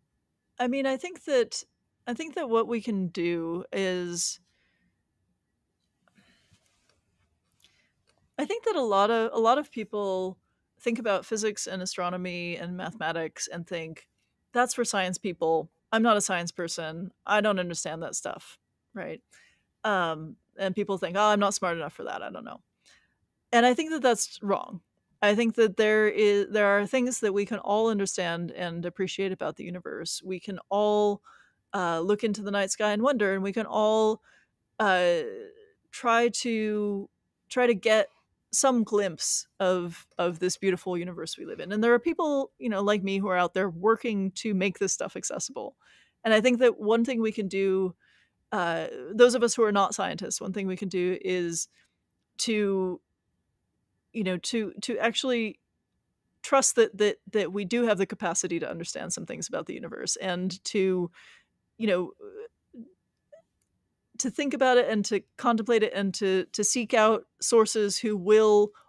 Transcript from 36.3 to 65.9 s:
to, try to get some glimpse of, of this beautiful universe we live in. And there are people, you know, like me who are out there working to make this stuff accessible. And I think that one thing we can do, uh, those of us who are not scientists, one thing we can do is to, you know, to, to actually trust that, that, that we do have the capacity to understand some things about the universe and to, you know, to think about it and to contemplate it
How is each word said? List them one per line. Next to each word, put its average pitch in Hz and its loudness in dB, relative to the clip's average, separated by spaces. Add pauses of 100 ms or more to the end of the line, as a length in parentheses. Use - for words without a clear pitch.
to, 208 -2 (400)
try 247 2
to 240 6
get 214 2 (440)
some 247 4
glimpse - -2 (100)
of, 180 0 (100)
of 175 -2
this 180 -2
beautiful 185 -2
universe 170 -8
we - -14
live - -10
in. 180 -8
And 214 0
there 233 6
are 240 6
people, 294 0
you 254 -6
know, 202 0
like 202 2
me 196 -2
who 196 -2
are 185 0
out 180 2
there 190 0
working 196 0
to 214 -2
make 185 0
this 196 0
stuff - -6
accessible. - -8 (480)
And 220 2
I 214 6
think 240 4
that 240 4
one 226 2
thing 240 -2
we 220 0
can 202 -6
do, 190 0 (560)
uh, 170 -2 (260)
those 240 8
of 240 2
us 233 0
who 233 4
are 208 2
not 202 2
scientists, 180 -4
one 190 -8
thing 196 -4
we 185 -4
can 196 -8
do 180 -2
is 175 -4 (720)
to, 196 0 (1120)
you 226 -4
know, 185 -2
to, 214 -4 (100)
to - -4
actually 233 -2 (840)
trust - 2
that, 220 4
that, 208 2 (160)
that 185 -2
we 208 -4
do 233 0
have 214 2
the 190 0
capacity 175 -4
to 156 -6
understand 170 -8
some - -8
things - -10
about - -6
the - -10
universe - -6
and 180 -4
to, 185 0 (680)
you 226 -2
know, 180 0 (2000)
to 254 -4
think 285 -4
about 254 6
it 240 2
and 208 0
to 202 -2 (160)
contemplate 226 2
it 214 0